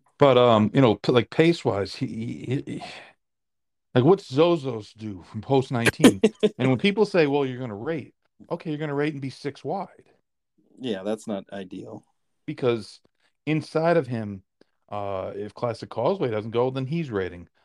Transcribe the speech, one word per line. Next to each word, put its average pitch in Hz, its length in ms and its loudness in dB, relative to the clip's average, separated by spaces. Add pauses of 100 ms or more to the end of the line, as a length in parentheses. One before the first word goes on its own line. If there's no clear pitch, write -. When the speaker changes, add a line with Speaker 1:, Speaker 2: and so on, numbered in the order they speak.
(180)
Speaker 1:
But, 135 200 8
um, 113 340 6
you 139 100 4
know, 113 160 6
p-, - 140 0
like, 120 200 2
pace-wise, 131 640 2
he, 131 100 -6
he, 117 580 -6 (100)
he, - 100 -10 (1120)
like, 123 80 6
what's 180 280 4
Zozos 135 640 0
do 104 360 -12
from 107 100 -10
post 131 300 0
nineteen? 123 500 4 (180)
Speaker 2:
<laughs> 214 200 0
Speaker 1:
And 131 100 2
when 127 80 2
people 202 300 2
say, 175 180 2
"Well, 143 180 0
you're 131 140 -6
gonna 120 180 -8
rate," 131 380 -8 (380)
okay, 170 180 -8
you're 147 80 -6
gonna 147 160 -6
rate 147 200 -2
and 139 80 -12
be 135 100 -8
six - 320 -12
wide. 175 240 -8 (920)
Speaker 2:
Yeah, 110 220 -6
that's 107 260 -6
not 98 240 -8
ideal. 101 540 -14 (400)
Speaker 1:
Because 120 540 -4 (480)
inside 156 500 2
of 151 80 2
him, 107 380 -8 (460)
uh, 98 460 -6
if 104 200 -10
Classic 117 340 -6
Causeway 151 400 -2
doesn't 107 220 -4
go, 120 180 0
then 131 160 -4
he's 156 240 -4
rating. 90 380 -6 (180)